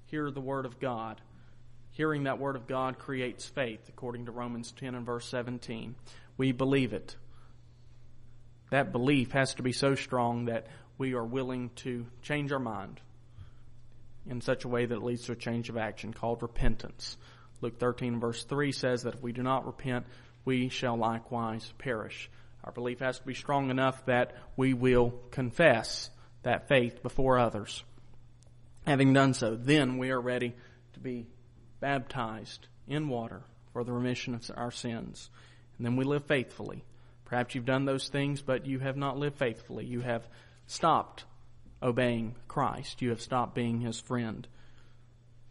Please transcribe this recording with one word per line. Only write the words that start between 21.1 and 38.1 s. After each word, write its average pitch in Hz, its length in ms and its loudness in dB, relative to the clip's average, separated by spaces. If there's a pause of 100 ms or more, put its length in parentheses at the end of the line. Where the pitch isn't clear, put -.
perish. 113 500 -4 (340)
Our - 80 -8
belief 123 280 -4
has 131 200 0
to - 60 -16
be 131 80 -4
strong 139 380 2
enough 131 340 2
that 123 300 4 (200)
we 131 180 6
will 123 380 8 (200)
confess 127 800 4 (320)
that - 240 2
faith 123 340 4
before 127 380 4
others. 110 440 0 (1000)
Having 135 280 8
done 135 200 8
so, 113 220 2
then 127 420 4
we 131 140 0
are 127 100 0
ready 123 340 0 (380)
to - 60 -18
be 123 260 -6 (540)
baptized 127 880 -4 (200)
in 147 220 -2
water 117 320 -4 (320)
for 120 100 -2
the 120 100 -2
remission 123 420 0
of - 200 -8
our 120 160 -4
sins. 117 580 -6 (480)
And 117 80 -4
then 120 100 2
we 131 80 4
live 143 220 2
faithfully. - 580 -2 (420)
Perhaps 120 300 -2
you've 120 100 -2
done 131 200 4
those 135 240 0
things, 139 320 0